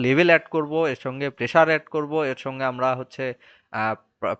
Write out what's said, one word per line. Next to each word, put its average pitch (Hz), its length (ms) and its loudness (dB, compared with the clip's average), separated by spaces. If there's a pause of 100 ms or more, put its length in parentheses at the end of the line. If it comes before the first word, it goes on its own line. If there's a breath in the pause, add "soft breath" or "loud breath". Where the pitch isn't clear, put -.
লেভেল 147 260 6
অ্যাড 160 220 4
করব, 151 180 -2 (200)
এর 123 140 -10
সঙ্গে 135 200 -6 (120)
প্রেশার 160 340 4
অ্যাড 151 220 -2
করব, 151 180 -6 (180)
এর 127 140 -8
সঙ্গে 135 280 -6
আমরা 127 160 -2 (120)
হচ্ছে, 127 240 -10 (560 loud breath)
আহ, 110 140 -2 (260)
প্রা-, 104 200 -4